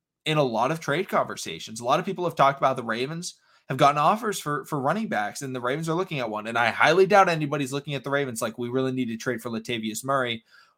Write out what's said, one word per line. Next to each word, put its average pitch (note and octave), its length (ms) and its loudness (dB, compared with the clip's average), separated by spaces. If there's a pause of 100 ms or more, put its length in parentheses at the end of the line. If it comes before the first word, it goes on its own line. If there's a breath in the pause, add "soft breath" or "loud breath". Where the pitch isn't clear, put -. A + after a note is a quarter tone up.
(260)
in D3+ 120 0
a D3+ 60 4
lot A#2+ 280 2
of E3 100 -4
trade E3 260 -2
conversations. A2 720 -4
A A#2 60 -10
lot C#3+ 160 4
of E3+ 40 -10
people F3+ 200 -4
have E3 100 -2
talked C#3 240 4
about C3+ 160 2
the B2 80 -6
Ravens C3+ 520 -6 (340 soft breath)
have C#3 80 -2
gotten D3 200 6
offers F#3+ 440 2
for, D3 240 -6
for D#3 120 -4
running E3+ 300 -2
backs, G#2 340 -4
and C3 140 -8
the B2 60 -6
Ravens C#3+ 260 -2
are D#3+ 60 -2
looking E3 260 -4
at A#2+ 100 -2
one. G#2 180 -6
And A2+ 100 -2
I A#2 120 4
highly D#3 360 6
doubt F#3+ 240 8
anybody's D3 420 -2
looking C#3+ 220 -6
at C3 100 -6
the C#3+ 60 -6
Ravens C3+ 320 -2
like, A2+ 160 -4
"We A#2+ 100 -4
really C3 240 0
need B2+ 140 -2
to A2+ 100 -6
trade A#2 260 -4
for B2 80 -8
Latavius A2 540 -6
Murray B2+ 400 -2 (340 soft breath)